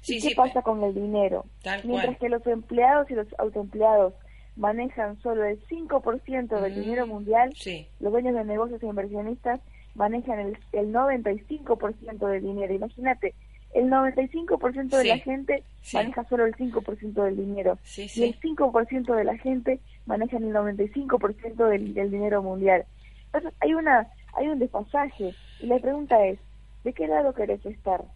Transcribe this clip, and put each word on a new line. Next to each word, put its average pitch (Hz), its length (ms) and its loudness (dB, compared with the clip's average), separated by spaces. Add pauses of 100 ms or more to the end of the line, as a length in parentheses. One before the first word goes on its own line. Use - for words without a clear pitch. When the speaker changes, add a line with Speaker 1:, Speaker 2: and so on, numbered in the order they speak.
Speaker 1:
sí, - 160 -4
Speaker 2:
¿Y 220 40 -4
qué 294 80 0
Speaker 1:
sí, 233 60 -2
Speaker 2:
pasa 254 240 4
Speaker 1:
pe- 240 40 -4
Speaker 2:
con 220 200 0
el 202 100 0
dinero? 202 520 0 (180)
Speaker 1:
Tal 196 220 -4
Speaker 2:
Mientras 247 320 -2
Speaker 1:
cual. - 0 -
Speaker 2:
que 240 120 -2
los 233 180 -2
empleados 240 600 4
y 262 40 -6
los 214 140 -2 (120)
autoempleados 208 760 4 (440)
manejan 214 640 -2
solo 220 240 0
el 208 120 -2 (120)
cinco 311 320 -2
por 247 180 -2
ciento 240 400 -4
del 196 140 -2
Speaker 1:
Mm, 202 80 -6
Speaker 2:
dinero 233 260 -2
mundial, 220 480 2
Speaker 1:
sí. 165 320 -10 (140)
Speaker 2:
los 208 100 0
dueños 247 240 2
de 220 80 -2
negocios 226 400 -2
e 226 40 -6
inversionistas 208 760 -4 (340)
manejan 226 440 -2
el, 202 180 -6 (160)
el 208 180 0
noventa 240 400 2
y 208 160 -2
cinco 285 300 -2
por 220 180 -4
ciento 208 320 -6
del 196 160 0
dinero. 196 300 -4
Imagínate, 240 600 -4 (400)
el 254 160 4
noventa 262 320 4
y 262 60 0
cinco 339 320 -2
por 247 140 0
ciento 269 240 0
de 254 80 6
la 226 100 6
Speaker 1:
Sí, 254 60 -6
Speaker 2:
gente 269 420 -2 (180)
Speaker 1:
sí. - 140 -10
Speaker 2:
maneja 233 300 -2
solo 240 200 2
el 226 100 0
cinco 233 260 -2
por 214 180 -8
ciento 208 240 -2
del 196 140 0
dinero. 196 460 0
Speaker 1:
Sí, - 200 -12
Speaker 2:
Y 202 60 -12
Speaker 1:
sí. 226 160 0
Speaker 2:
el 240 160 0
cinco 302 320 2
por 233 140 4
ciento 254 260 -2
de 220 100 2
la 220 140 0
gente 262 420 -2 (260)
maneja 226 300 -2
el 220 160 -4
noventa 208 320 0
y 214 60 -2
cinco 262 280 -2
por 208 180 0
ciento 226 320 0
del, 202 260 0
del 202 180 -2
dinero 202 320 0
mundial. 190 400 4 (440)
Entonces, 320 340 -4
hay 311 120 4
una, 285 360 4 (240)
hay 294 160 -2
un 294 100 -2
desfasaje. 226 720 -4 (280)
Y 233 60 -8
la 247 120 4
pregunta 254 460 4
es, 190 120 -2 (460)
¿de 247 80 -2
qué 311 160 -4
lado 294 260 2
querés 202 320 -4
estar? 196 380 -4 (120)